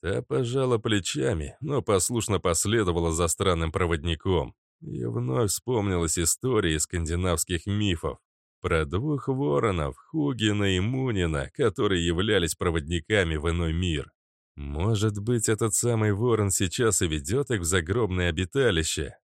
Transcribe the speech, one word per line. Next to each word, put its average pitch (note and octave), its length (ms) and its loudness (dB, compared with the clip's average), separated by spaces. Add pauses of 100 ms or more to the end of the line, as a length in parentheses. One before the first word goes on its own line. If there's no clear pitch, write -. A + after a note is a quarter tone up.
Та G#2 200 -4
пожала B2+ 560 0
плечами, G#2+ 800 -2
но C#3+ 220 -2
послушно G#2 580 2
последовала F2 720 2
за E2 160 0
странным E2 440 0
проводником. E2+ 800 0 (260)
И - 240 -8
вновь A#2+ 460 -2
вспомнилась G2 680 0
история F#2+ 560 2
из D#2 80 0
скандинавских F2 840 -2
мифов. G2 520 -2 (420)
Про D#2+ 260 0
двух B2+ 420 -2
воронов, C3 680 0 (140)
Хугина G#2+ 680 0
и F2+ 40 2
Мунина, G2 760 -2
которые F#2+ 520 0
являлись F2 480 0
проводниками E2 840 0
в D2+ 120 -2
иной E2+ 240 0
мир. E2 380 -2 (460)
Может G2+ 640 -2
быть, A2+ 280 -2
этот A2 260 0
самый A2 380 2
ворон G#2+ 380 2
сейчас G2+ 520 2
и F#2+ 40 2
ведёт D#2+ 440 -2
их A2 100 0
в E2+ 40 -4
загробное F2+ 680 2
обиталище? F2 960 0